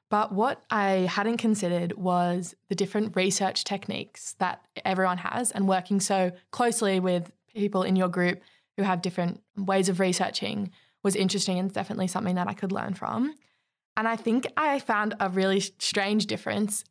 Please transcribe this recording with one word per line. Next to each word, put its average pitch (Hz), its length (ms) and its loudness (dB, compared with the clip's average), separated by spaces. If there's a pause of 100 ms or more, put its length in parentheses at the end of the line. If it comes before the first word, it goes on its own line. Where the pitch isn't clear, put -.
(100)
But 214 220 0
what 220 360 -2
I 196 400 2
hadn't 214 280 0
considered 175 560 0
was 180 640 0 (120)
the 196 60 -2
different 202 400 -2
research 190 480 0
techniques - 800 -8
that 180 220 -2 (220)
everyone 185 340 2
has, 233 340 -4
and 196 160 0
working 190 320 2
so 185 320 2 (180)
closely 226 480 2
with 180 320 0 (240)
people 202 300 0
in 190 100 2
your 185 140 4
group 180 340 0 (340)
who 202 60 0
have 185 180 2
different 175 400 -2 (160)
ways 190 320 2
of 185 120 0
researching 190 680 -2 (340)
was 190 100 2
interesting 185 460 0
and 190 120 -2
definitely 196 360 -2
something 185 260 -2
that 180 140 0
I 202 60 -4
could 190 180 -4
learn - 220 -4
from. 254 380 -2 (640)
And 220 120 0
I 226 80 0
think 226 400 0
I 285 240 2
found 214 400 0
a 196 80 2
really 190 300 2
s-, 196 200 -2
strange 208 480 0
difference 208 640 -2